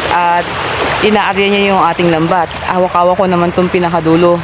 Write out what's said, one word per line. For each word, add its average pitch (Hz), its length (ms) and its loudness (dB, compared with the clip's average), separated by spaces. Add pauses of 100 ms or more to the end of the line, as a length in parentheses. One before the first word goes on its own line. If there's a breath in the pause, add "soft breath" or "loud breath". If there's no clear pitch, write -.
(120)
at 175 320 0 (560)
inaarya 202 560 0
niya 202 160 2
yung 185 160 2
ating 175 200 0
lambat. 165 440 0 (160)
Hawak-hawak 180 480 0
ko 202 80 2
naman 175 280 0
tong 180 160 0
pinakadulo 170 760 2